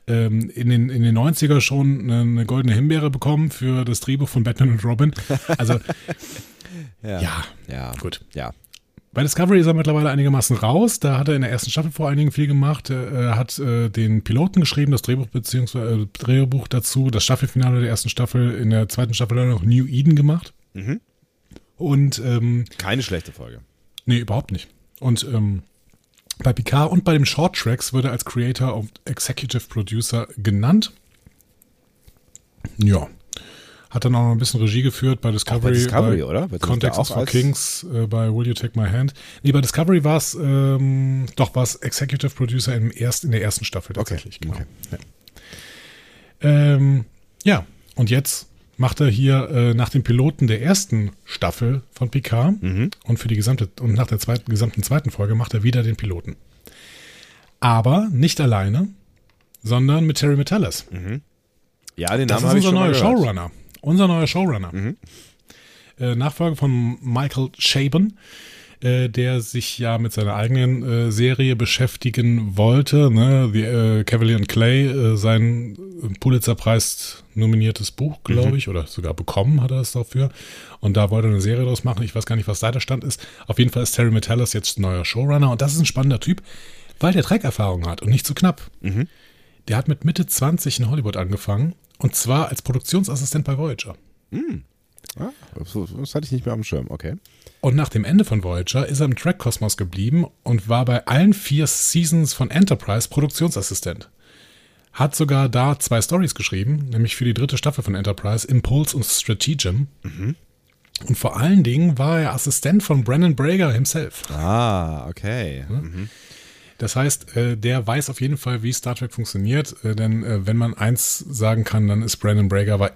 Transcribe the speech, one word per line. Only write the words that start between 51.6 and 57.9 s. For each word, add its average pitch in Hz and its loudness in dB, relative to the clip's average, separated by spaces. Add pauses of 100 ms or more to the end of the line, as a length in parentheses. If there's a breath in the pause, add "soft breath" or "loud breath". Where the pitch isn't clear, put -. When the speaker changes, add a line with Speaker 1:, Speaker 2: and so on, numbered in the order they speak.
Speaker 1:
von 120 -4
Picard 139 0
Speaker 2:
Mhm. 95 0 (140)
Speaker 1:
und 117 0
für - -6
die 113 0
gesamte, 110 0 (100)
und 117 0
nach 113 2
der 107 -2
zweiten, 117 -2
gesamten 107 0
zweiten 139 0
Folge 104 0
macht 113 -2
er 107 0
wieder 120 2
den 110 -2
Piloten. 90 -6 (1200 loud breath)
Aber 123 4